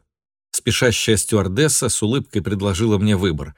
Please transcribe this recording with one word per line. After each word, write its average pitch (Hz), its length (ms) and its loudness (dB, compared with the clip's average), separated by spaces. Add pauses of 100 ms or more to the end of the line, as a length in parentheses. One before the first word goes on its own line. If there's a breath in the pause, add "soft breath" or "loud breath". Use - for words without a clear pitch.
(520)
Спешащая - 680 0
стюардесса 110 720 0
с - 120 -4
улыбкой 110 400 -2
предложила 101 560 0
мне 104 200 2
выбор: 76 400 -2